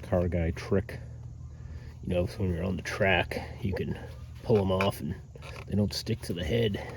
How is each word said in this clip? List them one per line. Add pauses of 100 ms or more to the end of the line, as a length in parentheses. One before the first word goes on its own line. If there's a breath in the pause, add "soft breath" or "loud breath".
car
guy
trick. (1040 loud breath)
You
know,
so
when
you're
on
the
track, (200)
you
can (460 loud breath)
pull
em
off
and (520 loud breath)
they
don't
stick
to
the
head. (140)